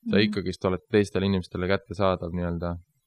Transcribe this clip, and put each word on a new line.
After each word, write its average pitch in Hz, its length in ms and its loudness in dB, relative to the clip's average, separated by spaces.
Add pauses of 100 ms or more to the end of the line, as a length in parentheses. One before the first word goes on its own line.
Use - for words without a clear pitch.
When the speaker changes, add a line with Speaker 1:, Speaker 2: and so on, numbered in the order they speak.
Speaker 1:
Sa 233 120 0
Speaker 2:
Mhm. 107 120 6
Speaker 1:
ikkagist 92 360 -4
oled 92 260 0
teistele 101 340 2
inimestele 92 440 -2
kättesaadav 92 680 -2
nii-öelda, 87 380 -4 (320)